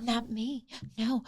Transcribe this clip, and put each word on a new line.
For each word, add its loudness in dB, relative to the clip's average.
Not 0
me. -2
No. 2